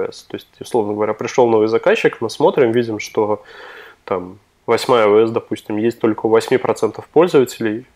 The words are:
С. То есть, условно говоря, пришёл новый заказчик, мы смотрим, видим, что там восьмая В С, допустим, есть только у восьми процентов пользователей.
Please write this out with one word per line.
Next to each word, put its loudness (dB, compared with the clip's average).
С. -12
То -16
есть, -16
условно -4
говоря, -2
пришёл 0
новый 2
заказчик, 0
мы -6
смотрим, 2
видим, -2
что -4
там -8
восьмая 2
В 6
С, -2
допустим, -6
есть -2
только -2
у 2
восьми 2
процентов -4
пользователей. 0